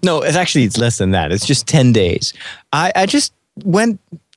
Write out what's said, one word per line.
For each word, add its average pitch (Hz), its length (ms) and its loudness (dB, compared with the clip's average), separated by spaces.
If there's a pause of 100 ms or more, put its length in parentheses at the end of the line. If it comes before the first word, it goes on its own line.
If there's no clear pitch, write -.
no, 165 200 0
it's 156 120 0
actually, 170 300 0
it's 95 120 -2
less 117 200 0
than 95 140 0
that. 82 200 0
It's 98 140 -4
just - 220 -2
ten 127 260 4
days. 92 400 0 (400)
I, 165 220 -2
I 190 100 2
just 285 280 -2 (300)
went, 202 360 0 (380)